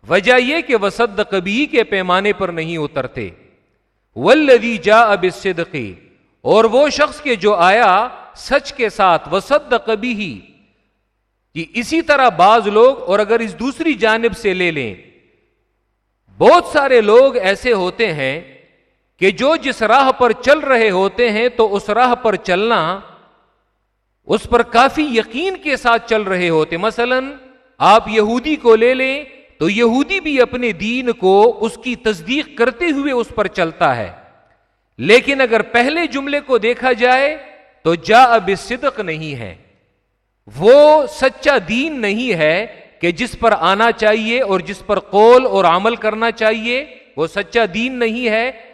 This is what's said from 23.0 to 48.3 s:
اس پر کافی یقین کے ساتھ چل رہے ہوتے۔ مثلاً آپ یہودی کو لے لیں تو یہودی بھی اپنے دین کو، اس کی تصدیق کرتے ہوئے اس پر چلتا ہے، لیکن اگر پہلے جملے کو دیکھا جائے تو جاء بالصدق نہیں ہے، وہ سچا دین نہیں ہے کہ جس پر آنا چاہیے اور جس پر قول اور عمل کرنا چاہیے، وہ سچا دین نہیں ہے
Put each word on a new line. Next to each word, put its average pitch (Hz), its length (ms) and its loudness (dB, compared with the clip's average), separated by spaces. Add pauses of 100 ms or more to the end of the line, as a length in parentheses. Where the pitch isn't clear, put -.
اس 214 180 -2
پر 233 180 0
کافی 254 420 0
یقین 294 540 -4
کے 285 200 -6
ساتھ 233 320 -2
چل 220 120 0
رہے 185 280 -2
ہوتے۔ 160 280 -2
مثلاً 247 540 -4 (460)
آپ 208 300 4
یہودی 233 480 0
کو 233 200 4
لے 240 180 2
لیں 262 300 -4 (340)
تو 165 120 -2
یہودی 240 500 0
بھی 294 220 -2
اپنے 240 300 -2
دین 233 400 -6
کو، 202 500 2
اس 226 220 -6
کی 247 120 -6
تصدیق 202 640 -6
کرتے 247 280 -2
ہوئے 277 260 -2
اس 240 240 -2
پر 202 120 -2
چلتا 165 480 -2
ہے، 98 160 -8 (840)
لیکن 254 440 2
اگر 226 200 0
پہلے 285 460 -2
جملے 277 320 -6
کو 269 180 -2
دیکھا 240 340 -2
جائے 254 460 0 (460)
تو 165 120 0
جاء 233 500 4
بالصدق 240 540 -6
نہیں 156 360 -8
ہے، 98 200 -14 (1000)
وہ 285 540 6
سچا 269 480 -2 (100)
دین 262 340 -6
نہیں 214 320 -4
ہے 160 340 0 (340)
کہ 170 100 0
جس 202 280 -8
پر 226 200 2
آنا 196 320 2
چاہیے 220 500 0
اور 196 180 -2
جس 180 260 -12
پر 202 140 -2
قول 233 460 4
اور 196 200 0
عمل 190 300 0
کرنا 220 360 -4
چاہیے، 226 540 -4 (300)
وہ 160 120 -4
سچا 202 460 -2
دین 247 260 -6
نہیں 233 300 -4
ہے 233 220 -4 (220)